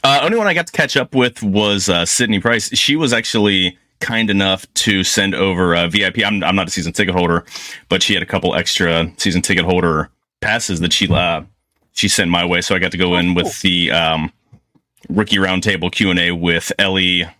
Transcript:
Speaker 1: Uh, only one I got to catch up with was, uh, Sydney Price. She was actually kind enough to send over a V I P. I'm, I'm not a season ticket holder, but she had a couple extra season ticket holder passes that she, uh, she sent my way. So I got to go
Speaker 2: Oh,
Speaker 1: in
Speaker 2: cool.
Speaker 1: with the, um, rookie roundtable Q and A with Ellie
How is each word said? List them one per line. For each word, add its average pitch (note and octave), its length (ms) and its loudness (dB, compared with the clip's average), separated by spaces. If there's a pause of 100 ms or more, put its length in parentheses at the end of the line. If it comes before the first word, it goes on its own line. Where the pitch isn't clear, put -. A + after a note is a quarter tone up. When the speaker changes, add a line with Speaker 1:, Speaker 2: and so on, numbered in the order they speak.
Speaker 1:
Uh, C3+ 180 4
only G3+ 160 0
one G#3+ 80 0
I F3+ 80 2
got E3+ 140 -2
to - 40 -18
catch D3 240 0
up C3 160 0
with B2 300 0
was, G2+ 460 0
uh, E2+ 180 2
Sydney G#2+ 320 0
Price. A2+ 380 0
She - 180 2
was D3+ 180 0
actually G2+ 640 2 (240)
kind A2+ 300 -2
enough G2 420 0
to F#2+ 320 0
send G2 300 0
over F2+ 400 2
a F2 120 2
V G2 200 0
I F#2 40 0
P. G#2+ 140 -2
I'm, G2+ 180 -2
I'm F#2 140 0
not F#2 120 -2
a - 20 -10
season E2+ 200 -6
ticket F#2 240 -2
holder, E2+ 300 2 (460)
but F#2 120 0
she G#2 120 2
had F2 80 -2
a - 40 -8
couple - 280 -2
extra E2+ 640 0
season F2+ 240 0
ticket F2 240 0
holder E2+ 420 0 (320)
passes G#2+ 400 -2
that E2+ 100 0
she, - 220 0
uh, E2+ 300 0 (500)
she - 160 -2
sent F2+ 220 0
my F2 120 2
way. F2 200 0
So G2 120 0
I F#2 40 0
got F2 140 -2
to - 40 -8
go F2+ 160 2
Speaker 2:
Oh, F2+ 60 2
Speaker 1:
in F2 160 2
Speaker 2:
cool. F2 100 0
Speaker 1:
with - 160 -8
the, F2 300 2
um, D#2+ 420 0 (800)
rookie G2+ 260 0
roundtable F#2 560 0
Q G2+ 160 0
and F2+ 100 2
A F2 140 0
with E2+ 460 -2
Ellie F#2 480 0 (140)